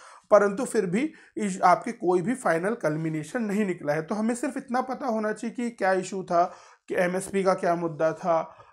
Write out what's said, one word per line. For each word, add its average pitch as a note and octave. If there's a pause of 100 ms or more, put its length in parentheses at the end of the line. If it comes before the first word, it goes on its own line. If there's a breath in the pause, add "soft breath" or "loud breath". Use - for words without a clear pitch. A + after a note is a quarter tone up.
(300 loud breath)
परंतु G#3
फिर G#3
भी A#3+ (240 loud breath)
इस, G3
आपके F3+
कोई F3+
भी A3
फाइनल F#3
कल्मिनेशन D#3
नहीं G#3
निकला D3
है। D3+
तो D#3+
हमें A3
सिर्फ C4+
इतना C4
पता B3+
होना A3
चाहिए A3+
कि A#3+
क्या G3
इशू F#3
था, F3 (440 loud breath)
कि -
एमएसपी F#3
का F#3
क्या F3
मुद्दा D#3+
था, E3 (160 loud breath)